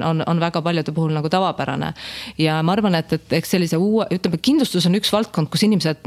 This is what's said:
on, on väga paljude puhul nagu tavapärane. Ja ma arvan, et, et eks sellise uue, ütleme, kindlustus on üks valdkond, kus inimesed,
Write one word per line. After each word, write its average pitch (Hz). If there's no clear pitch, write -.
on, 160
on 165
väga 165
paljude 160
puhul 156
nagu 151
tavapärane. 151
Ja 156
ma 175
arvan, 208
et, 160
et 160
eks -
sellise 170
uue, 208
ütleme, 175
kindlustus 254
on 185
üks -
valdkond, 202
kus -
inimesed, 170